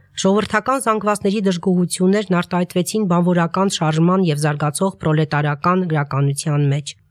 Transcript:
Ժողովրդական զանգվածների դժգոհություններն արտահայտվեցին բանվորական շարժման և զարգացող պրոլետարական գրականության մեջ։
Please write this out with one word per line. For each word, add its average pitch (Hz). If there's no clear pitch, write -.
Ժողովրդական 214
զանգվածների 208
դժգոհություններն 185
արտահայտվեցին 180
բանվորական 175
շարժման 170
և 147
զարգացող 147
պրոլետարական 151
գրականության 143
մեջ։ 139